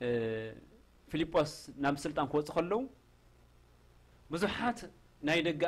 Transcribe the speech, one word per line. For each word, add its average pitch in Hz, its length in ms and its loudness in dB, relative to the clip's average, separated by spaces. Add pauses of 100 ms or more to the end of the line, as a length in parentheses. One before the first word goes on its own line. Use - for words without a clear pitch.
እ፣ 123 80 0 (960)
ፊልጶስ 156 440 2 (260)
ናብ 143 200 2
ስልጣን 151 300 -2
ክወፁ 147 220 0
ከለዉ 175 300 0 (1500)
ብዙሓት 208 500 0 (420)
ናይ 156 200 4
ደገ 156 260 0